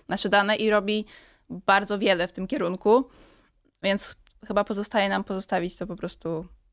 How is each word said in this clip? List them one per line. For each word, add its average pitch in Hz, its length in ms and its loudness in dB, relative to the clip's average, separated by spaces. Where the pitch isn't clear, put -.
nasze 190 200 -4
dane 202 280 2
i 214 140 0
robi 214 340 2
bardzo 196 480 0
wiele 185 300 2
w - 40 -20
tym 190 140 -8
kierunku, 208 600 2
więc 196 340 -2
chyba 202 180 0
pozostaje 202 440 -2
nam 196 160 -2
pozostawić 185 520 -4
to 202 100 -8
po 190 100 -10
prostu 165 500 -8